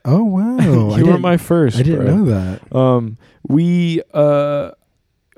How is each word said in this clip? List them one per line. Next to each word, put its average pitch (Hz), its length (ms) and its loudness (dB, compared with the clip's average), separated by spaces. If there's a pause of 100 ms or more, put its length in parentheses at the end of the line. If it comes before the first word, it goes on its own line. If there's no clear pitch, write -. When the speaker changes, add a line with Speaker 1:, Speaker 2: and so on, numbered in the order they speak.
Speaker 1:
Oh, 165 180 2
wow. 220 340 -2
Speaker 2:
<laughs> - 20 -4
You 123 320 2
Speaker 1:
I 104 80 0
Speaker 2:
were - 40 4
Speaker 1:
didn't, 175 180 2
Speaker 2:
my 180 160 0
first, 156 420 0
Speaker 1:
I - 20 0
didn't 147 240 0
Speaker 2:
bro. 151 120 2
Speaker 1:
know 214 80 2
that. 95 500 -4
Speaker 2:
Um, 123 420 0 (300)
we, 170 560 0 (100)
uh, 143 560 0 (680)